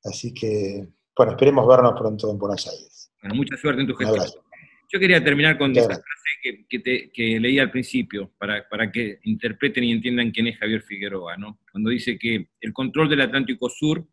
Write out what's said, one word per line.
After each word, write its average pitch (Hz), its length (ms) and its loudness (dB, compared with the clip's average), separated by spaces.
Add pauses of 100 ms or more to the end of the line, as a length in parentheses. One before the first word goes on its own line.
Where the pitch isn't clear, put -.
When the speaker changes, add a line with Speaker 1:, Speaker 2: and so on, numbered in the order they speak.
Speaker 1:
así 107 300 -10
que, 101 540 -4 (280)
bueno, 113 160 6
esperemos 135 360 6
vernos 123 320 8
pronto 110 300 -4
en 104 80 -4
Buenos 101 300 -4
Aires. - 440 -16 (100)
Speaker 2:
Bueno, 101 140 -8
mucha 135 220 -4
suerte 139 240 -2
en 135 60 -2
tu 127 60 -4
Speaker 1:
Un - 60 -10
Speaker 2:
gestión. 113 200 2
Speaker 1:
abrazo. - 240 -6 (480)
Speaker 2:
Yo 196 80 -2
quería 180 240 6
terminar 147 340 4
con 139 120 2
Speaker 1:
Muchas 120 160 6
Speaker 2:
esa 101 100 0
Speaker 1:
gracias. - 100 -16
Speaker 2:
frase - 380 -8
que, 120 240 -10
que 123 120 -6
te, 127 320 -4
que 113 280 0
leí 127 180 2
al 131 140 2
principio, 113 680 -4
para, 101 320 -6
para 107 220 -4
que 107 320 -6
interpreten 113 600 -2
y 117 60 0
entiendan 120 380 -2
quién 113 180 -2
es 110 120 -8
Javier 107 240 -4
Figueroa, 98 540 -10
¿no? 104 220 -16 (120)
Cuando 107 180 -4
dice 117 300 -4
que 113 300 -4 (120)
el 110 120 -10
control 143 360 0
del 143 120 2
Atlántico 127 480 -2
Sur 156 440 -4